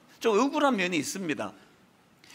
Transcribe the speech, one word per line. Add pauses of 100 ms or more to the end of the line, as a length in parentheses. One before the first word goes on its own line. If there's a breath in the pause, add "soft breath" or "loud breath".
(200 soft breath)
좀
억울한
면이
있습니다. (800 soft breath)